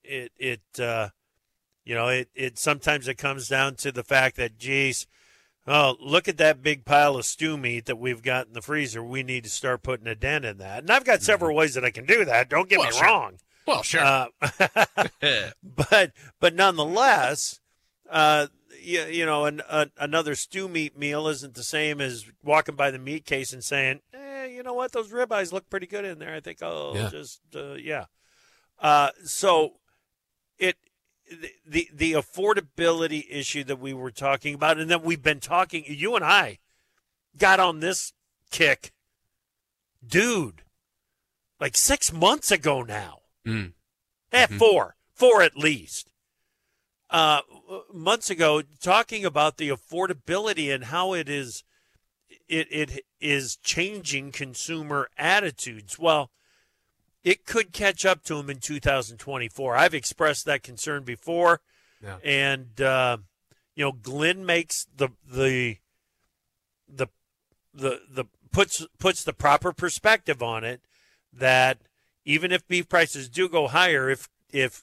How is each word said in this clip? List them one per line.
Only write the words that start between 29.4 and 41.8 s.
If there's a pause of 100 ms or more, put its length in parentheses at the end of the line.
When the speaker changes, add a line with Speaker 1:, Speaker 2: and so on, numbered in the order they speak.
Speaker 1:
it, (520)
the, (160)
the,
the
affordability
issue
that
we
were
talking
about
and
that
we've
been
talking,
you
and
I (800)
got
on
this (400)
kick, (1120)
dude, (960)
like,
six